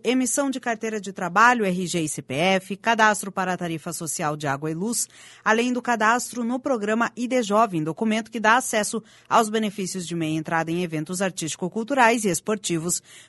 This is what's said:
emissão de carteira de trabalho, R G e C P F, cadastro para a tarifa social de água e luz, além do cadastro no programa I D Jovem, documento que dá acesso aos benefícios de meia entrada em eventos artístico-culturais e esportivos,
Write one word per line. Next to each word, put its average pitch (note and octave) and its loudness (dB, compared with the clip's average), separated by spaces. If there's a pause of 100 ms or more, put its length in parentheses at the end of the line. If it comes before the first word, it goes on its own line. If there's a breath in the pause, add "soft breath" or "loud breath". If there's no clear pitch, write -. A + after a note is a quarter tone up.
emissão B3+ 2
de B3+ -4
carteira A3 -4
de F#3+ -10
trabalho, G#3 4
R F#3 0
G E3+ -2
e D#3 0
C C#3+ -6
P C3 -8
F, F#3 0
cadastro G#3+ 2
para F#3 -2
a F3+ -2
tarifa E3 -6
social D#3 -4
de D3+ -4
água C#3+ -2
e - -4
luz, G#3+ -4 (340 loud breath)
além A#3 2
do B3 -2
cadastro A#3+ 0
no B3 -2
programa A3 0
I A#3+ -6
D B3 0
Jovem, G3+ 2
documento A3 -2
que A#3+ -6
dá A3 6
acesso A3+ -2 (240 loud breath)
aos G#3+ 4
benefícios F#3+ -4
de E3+ -6
meia D#3+ -2
entrada E3 -2
em F3 -2
eventos E3 -4
artístico-culturais A3 0
e G#3 2
esportivos, F3 -2 (260 loud breath)